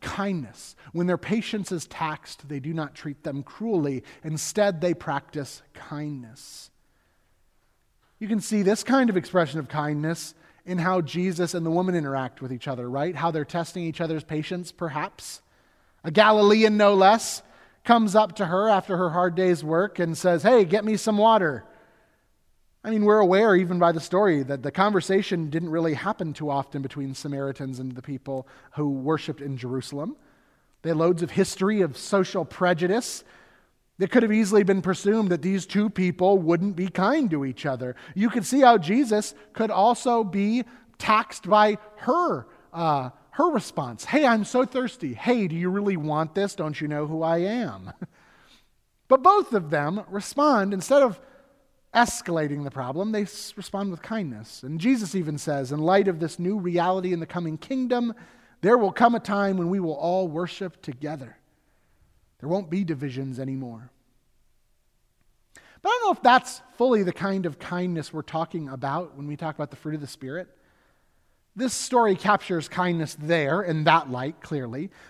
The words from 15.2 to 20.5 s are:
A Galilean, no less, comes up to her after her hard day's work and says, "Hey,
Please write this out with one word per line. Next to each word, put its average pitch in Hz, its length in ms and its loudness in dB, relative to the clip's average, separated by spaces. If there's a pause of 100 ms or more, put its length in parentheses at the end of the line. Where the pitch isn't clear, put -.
A 160 80 -6
Galilean, 214 680 6
no 202 160 6
less, 196 480 4 (440)
comes 220 300 4
up 214 200 4
to 202 100 -4
her 185 240 2
after 196 280 2
her 180 120 0
hard 175 260 0
day's 180 280 2
work 170 360 0
and 165 180 -2
says, 175 260 2
"Hey, 226 220 6